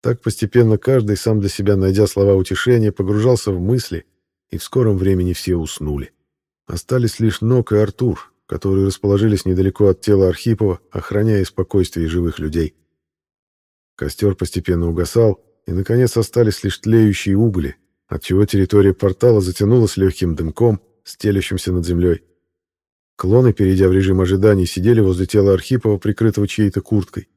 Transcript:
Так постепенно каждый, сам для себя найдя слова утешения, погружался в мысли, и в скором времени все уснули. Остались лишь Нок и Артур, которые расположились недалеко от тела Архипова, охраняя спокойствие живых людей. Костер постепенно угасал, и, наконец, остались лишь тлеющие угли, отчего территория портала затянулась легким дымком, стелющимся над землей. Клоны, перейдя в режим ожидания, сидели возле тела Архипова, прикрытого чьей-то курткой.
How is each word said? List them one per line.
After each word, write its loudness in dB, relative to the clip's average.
Так -2
постепенно 0
каждый, 0
сам 0
для -2
себя 0
найдя 2
слова 2
утешения, 0
погружался 0
в -4
мысли, -4
и -10
в -10
скором 0
времени 0
все -4
уснули. -8
Остались -4
лишь 0
Нок 0
и 2
Артур, -2
которые -2
расположились 0
недалеко 0
от 0
тела 2
Архипова, -2
охраняя -2
спокойствие -2
живых -4
людей. -4
Костер -2
постепенно -4
угасал, 0
и, -8
наконец, 0
остались 0
лишь -4
тлеющие 2
угли, -2
отчего 0
территория 2
портала 2
затянулась 0
легким 0
дымком, -2
стелющимся -4
над -2
землей. 0
Клоны, 2
перейдя 2
в 2
режим 2
ожидания, 2
сидели 0
возле 0
тела 2
Архипова, -2
прикрытого -2
чьей-то -2
курткой. -6